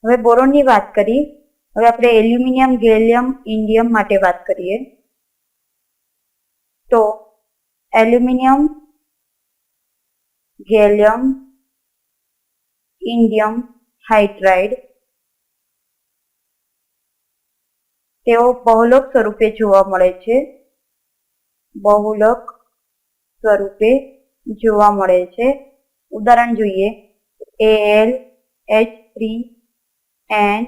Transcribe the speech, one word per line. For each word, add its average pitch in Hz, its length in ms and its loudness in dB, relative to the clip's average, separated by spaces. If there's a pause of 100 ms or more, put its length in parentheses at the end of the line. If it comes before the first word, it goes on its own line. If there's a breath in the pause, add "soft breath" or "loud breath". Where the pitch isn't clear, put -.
હવે 240 120 2
બોરોનની 254 460 2
વાત 233 320 2
કરી, 226 300 0 (520)
હવે 226 100 0
આપણે 233 220 2
એલ્યુમિનિયમ, 254 680 0
ગેલિયમ, 233 720 0
ઇન્ડિયમ 220 440 -2
માટે 202 260 0
વાત 185 300 -2
કરીએ. 190 320 -6 (2000)
તો 233 120 2 (920)
એલ્યુમિનિયમ, 254 720 2 (1900)
gallium, 208 640 0 (1800)
indium 226 760 -4 (320)
હાઇડ્રાઇડ 202 640 0 (3500)
તેઓ 240 280 2
બહુલક 240 520 2
સ્વરૂપે 220 460 -2
જોવા 202 380 2
મળે 185 240 0
છે, 240 480 -6 (1160)
બહુલક 208 760 -2 (880)
સ્વરૂપે 214 800 -2 (260)
જોવા 208 440 0
મળે 185 360 0
છે. 262 400 -4 (460)
ઉદાહરણ 240 420 0
જોઈએ, 202 340 -4 (720)
એ 220 100 2 (200)
એલ 214 200 2 (580)
એચ 220 200 0 (260)
થ્રી 226 520 -12 (640)
એન 208 380 -2